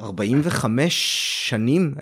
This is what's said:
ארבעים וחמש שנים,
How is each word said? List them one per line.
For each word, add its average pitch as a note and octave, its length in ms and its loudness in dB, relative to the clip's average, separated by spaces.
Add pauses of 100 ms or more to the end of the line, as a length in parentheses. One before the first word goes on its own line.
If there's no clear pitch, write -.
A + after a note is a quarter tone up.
ארבעים G#2+ 420 0
וחמש C#3 520 0 (540)
שנים, C3+ 540 2